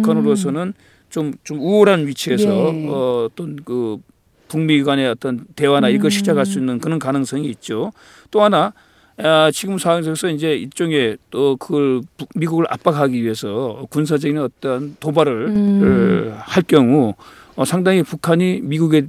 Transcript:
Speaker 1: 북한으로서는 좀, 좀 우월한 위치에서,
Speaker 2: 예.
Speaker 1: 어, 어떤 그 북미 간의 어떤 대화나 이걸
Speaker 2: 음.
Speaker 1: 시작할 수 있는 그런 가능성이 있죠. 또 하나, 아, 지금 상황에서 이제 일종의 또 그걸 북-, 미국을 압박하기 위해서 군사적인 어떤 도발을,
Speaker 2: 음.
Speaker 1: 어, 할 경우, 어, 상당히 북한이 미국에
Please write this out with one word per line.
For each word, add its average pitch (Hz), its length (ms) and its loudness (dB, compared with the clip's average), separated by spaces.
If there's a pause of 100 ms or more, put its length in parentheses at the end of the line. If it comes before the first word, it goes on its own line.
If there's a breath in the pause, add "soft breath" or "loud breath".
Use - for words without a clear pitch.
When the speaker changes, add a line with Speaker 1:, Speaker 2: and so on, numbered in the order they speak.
Speaker 1:
북한으로서는 165 720 0 (360 soft breath)
좀, 151 220 -4 (120)
좀 151 160 -10
우월한 196 460 4
위치에서, 196 420 -2 (260)
Speaker 2:
예. 156 140 -6
Speaker 1:
어, 127 420 -2
어떤 151 340 -10
그 117 340 -4 (500)
북미 156 340 2
간의 139 260 0
어떤 120 360 -4 (120)
대화나 143 320 4
이걸 139 180 2
Speaker 2:
음. 147 40 2
Speaker 1:
시작할 143 360 0
수 135 120 -4
있는 127 200 -2
그런 160 200 -2
가능성이 139 500 -4
있죠. 113 440 -6 (380 soft breath)
또 208 120 2
하나, 202 300 2 (480 soft breath)
아, 156 320 4
지금 190 260 -6
상황에서 165 500 -2
이제 156 260 -2
일종의 131 640 -2 (120)
또 135 260 0
그걸 135 460 -2 (140)
북-, 139 200 -14
미국을 165 320 0
압박하기 139 520 0
위해서 113 720 -6
군사적인 147 480 -2
어떤 139 600 -6
도발을, 147 480 0
Speaker 2:
음. 196 840 2
Speaker 1:
어, 110 80 -16
할 - 220 0
경우, 127 520 4 (420 loud breath)
어, 131 80 -2
상당히 185 400 2
북한이 175 580 0
미국에 156 460 2